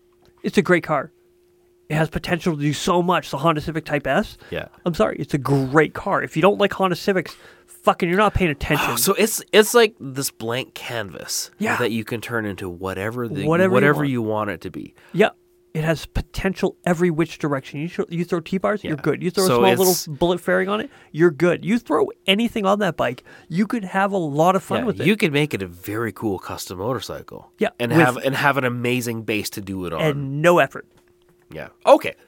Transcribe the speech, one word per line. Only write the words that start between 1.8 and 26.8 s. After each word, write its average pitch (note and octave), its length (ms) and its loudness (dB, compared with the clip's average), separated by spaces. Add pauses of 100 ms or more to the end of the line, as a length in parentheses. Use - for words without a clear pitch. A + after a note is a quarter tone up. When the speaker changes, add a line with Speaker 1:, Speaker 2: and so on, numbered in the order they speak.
Speaker 1:
It D3+ 60 -2
has D#3 140 2
potential E3+ 460 -4
to C#3+ 60 -6
do D3 120 2
so F3 280 2
much. F3 300 0
The D3 60 -6
Honda D3+ 240 0
Civic D#3 240 -6
Type D3 220 -2
S. D#3+ 300 0 (120)
Speaker 2:
Yeah. - 180 -6 (180)
Speaker 1:
I'm F3 80 0
sorry. G#3+ 260 0
It's - 140 -8
a D#3 40 2
great C#3 560 2
car. E3 280 -2
If - 140 -6
you D#3 60 -2
don't G3 160 6
like G3 160 2
Honda F#3 220 0
Civics, - 400 -2 (300)
fucking, - 420 0
you're F3 100 2
not G#3 160 4
paying F3 180 2
attention. C#3+ 400 -2
Speaker 2:
Oh, - 60 -4
so F#3+ 160 2
it's, G#3 280 0 (100)
it's G#3 220 6
like A#3 260 4
this C3 320 -6
blank A#2 420 -6
canvas - 840 -8
Speaker 1:
Yeah. G#3+ 200 -2
Speaker 2:
that A#2+ 140 0
you A2+ 120 -2
can A2+ 180 -8
turn A#2 240 -4
into F#2+ 240 -8
whatever F#2+ 580 -6
the, G#2 180 -6
Speaker 1:
Whatever F3 240 4
you - 40 2
Speaker 2:
whatever C#3+ 260 6
Speaker 1:
want. C#3+ 100 0
Speaker 2:
you B2 120 0
want G#2+ 300 -2
it E2 100 -8
to F#2 100 -10
be. C2 220 -12 (200)
Speaker 1:
Yeah. F#3 160 4 (440)
It D#3 120 -4
has E3 200 -2
potential - 680 -4 (100)
every F3 260 2
which D#3+ 280 -2
direction. C#3+ 400 -4
You D#3 80 -6
sh-, F3 120 -8 (100)
you E3+ 160 -4
throw F3 160 -2
T-bars, G3+ 420 -2
you're D#3 140 -4
Speaker 2:
Yeah. - 40 -10
Speaker 1:
good. - 220 -2
You F3 80 -2
throw F#3+ 160 2
Speaker 2:
So C#3 60 4
Speaker 1:
a - 20 4
small A#2+ 140 6
little F#3 240 4
Speaker 2:
it's - 120 -6
Speaker 1:
bullet F3 360 0
fairing F#3 260 0
on G#3 140 -4
it, C#4+ 80 -10 (240)
you're E3 180 6
good. D#3 320 2
You G#3+ 160 2
throw - 300 0 (180)
anything G#3+ 380 2
on G3+ 140 4
that F#3 180 0
bike, B2 260 -2 (240)
you F#3 200 0
could G#3+ 180 -4
have G3 260 0
a G3+ 60 0
lot E3 400 2
of F3+ 60 -6
fun G3 160 -4
Speaker 2:
Yeah, B3+ 60 -4
Speaker 1:
with F3+ 160 -4
it. D3+ 60 0
Speaker 2:
you G#3+ 80 6
could E3+ 160 0
make C#3+ 220 0
it G2+ 80 -4
a F#2 60 -8
very G2+ 440 -6
cool G2 280 -4
custom - 400 -10
motorcycle. F#2+ 800 -8